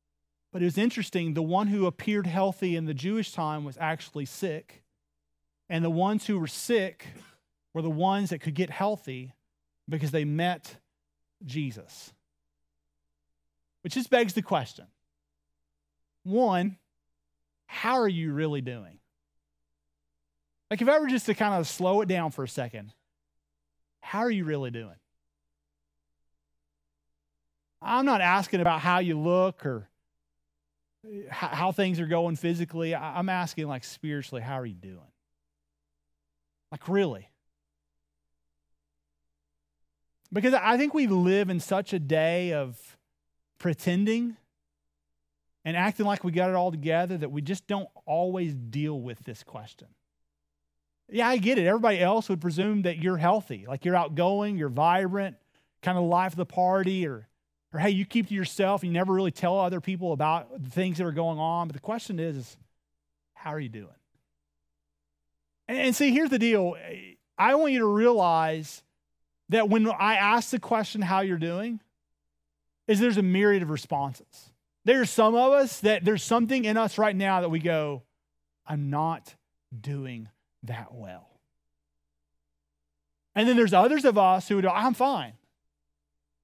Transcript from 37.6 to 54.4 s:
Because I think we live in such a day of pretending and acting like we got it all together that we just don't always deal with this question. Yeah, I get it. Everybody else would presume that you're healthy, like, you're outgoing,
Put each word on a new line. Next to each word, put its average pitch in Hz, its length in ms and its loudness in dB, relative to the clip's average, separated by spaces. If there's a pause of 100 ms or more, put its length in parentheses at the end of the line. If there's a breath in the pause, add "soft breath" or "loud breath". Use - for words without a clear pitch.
Because 208 220 2
I 226 240 2
think 285 160 0
we 294 120 2
live 190 440 2
in 175 100 -2
such 196 320 -4
a 196 60 -4
day 165 560 0
of 135 420 -8 (640)
pretending 208 800 0 (1300)
and 165 100 -2
acting 202 300 0
like 202 180 -2
we 180 80 -2
got 180 160 2
it 185 80 0
all 180 140 0
together 165 480 -2
that 147 120 -6
we 147 120 -6
just 180 240 -6
don't 196 240 -6 (160)
always 175 480 -2
deal 139 440 -6
with 120 260 -10
this 117 180 -16
question. - 460 -20 (1200)
Yeah, 233 200 0
I 254 80 2
get 233 220 2
it. 175 80 2
Everybody 214 340 4
else 202 300 2
would 180 100 0
presume 190 420 0
that 175 140 -2
you're 175 220 -2
healthy, 160 500 0
like, 135 160 -10
you're 180 120 2
outgoing, 180 600 0